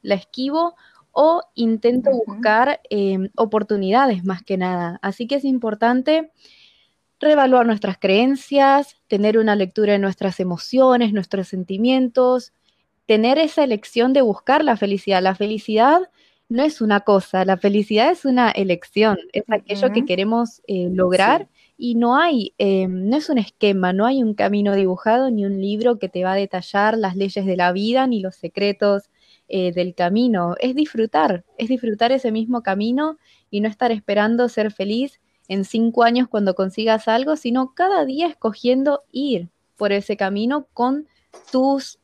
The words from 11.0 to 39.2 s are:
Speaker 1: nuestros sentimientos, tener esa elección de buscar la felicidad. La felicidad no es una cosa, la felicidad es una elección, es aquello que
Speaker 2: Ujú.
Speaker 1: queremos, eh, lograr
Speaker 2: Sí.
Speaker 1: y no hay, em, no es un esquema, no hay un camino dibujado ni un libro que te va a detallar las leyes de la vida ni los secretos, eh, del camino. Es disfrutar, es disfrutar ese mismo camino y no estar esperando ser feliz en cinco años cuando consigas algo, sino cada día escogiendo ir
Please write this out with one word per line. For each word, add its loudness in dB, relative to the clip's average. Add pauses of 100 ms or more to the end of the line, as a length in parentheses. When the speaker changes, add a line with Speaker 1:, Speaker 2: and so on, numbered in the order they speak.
Speaker 1:
nuestros -4
sentimientos, 0 (540)
tener 2
esa 2
elección 0
de 4
buscar 0
la 0
felicidad. -2
La 2
felicidad 2 (460)
no -2
es -2
una 2
cosa, 0
la 0
felicidad 2
es -2
una 2
elección, 0 (140)
es -4
aquello -2
que 0
Speaker 2:
Ujú. -
Speaker 1:
queremos, -2
eh, -4
lograr 2
Speaker 2:
Sí. -20 (280)
Speaker 1:
y -4
no 2
hay, 0
em, -2
no 0
es -6
un 0
esquema, 0
no 0
hay 0
un -2
camino 0
dibujado 0
ni -2
un -4
libro -2
que -6
te -6
va -2
a -2
detallar -2
las -2
leyes -4
de -2
la 2
vida 0
ni -2
los -8
secretos, -2 (380)
eh, -2
del -4
camino. 0
Es -2
disfrutar, 0 (120)
es -6
disfrutar 0
ese -2
mismo -2
camino -2 (320)
y -4
no 0
estar -2
esperando 0
ser -4
feliz -6 (280)
en -4
cinco 0
años 2
cuando 0
consigas -2
algo, 0
sino -4
cada 0
día -2
escogiendo -2 (100)
ir -4 (280)